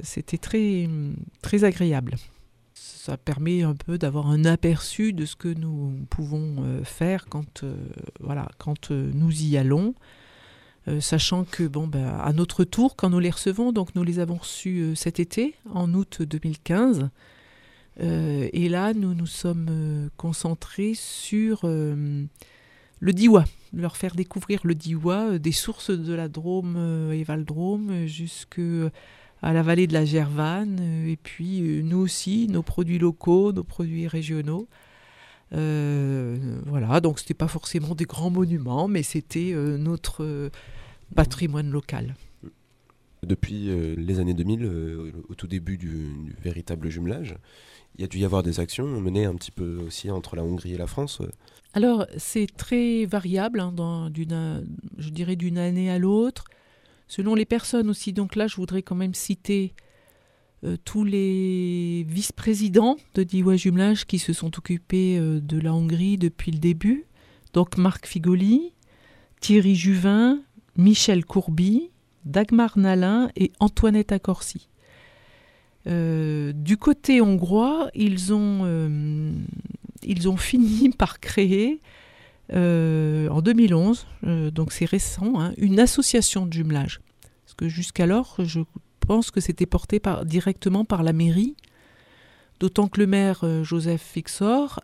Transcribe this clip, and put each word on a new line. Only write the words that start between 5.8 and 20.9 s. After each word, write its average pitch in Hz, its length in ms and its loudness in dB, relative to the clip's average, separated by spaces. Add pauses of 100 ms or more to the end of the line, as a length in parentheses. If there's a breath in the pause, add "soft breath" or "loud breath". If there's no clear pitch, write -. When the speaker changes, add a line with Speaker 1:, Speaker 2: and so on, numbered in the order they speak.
Speaker 1:
pouvons, 151 520 -4
euh, 131 240 -4
faire 180 420 -4
quand, - 360 -12
euh, 139 140 -10 (440)
voilà, 139 360 -6
quand, - 340 -8
euh, 139 220 -2
nous 156 300 2
y 147 160 2
allons. 151 360 2 (920 soft breath)
Euh, 147 140 -2
sachant 175 440 0
que, 175 220 -4
bon, 151 200 -4
ben, 139 320 -4
à 151 160 0
notre 175 300 2
tour, 240 300 2
quand - 140 0
nous 175 100 4
les 175 120 2
recevons, 208 420 0
donc 196 220 -2
nous 175 100 0
les 170 140 0
avons 175 180 -2
reçus, 180 440 -6
euh, 160 140 -2
cet 165 240 -4
été, 220 360 -2 (180)
en 175 220 0
août 190 260 -2
deux 156 240 -4
mille 160 140 -4
quinze, 185 500 2 (920 soft breath)
euh, 160 500 -2
et 175 160 0
là, 185 240 0
nous 196 220 -2
nous 170 120 -4
sommes, 165 440 -4
euh, 151 380 -4 (100)
concentrés 165 760 -4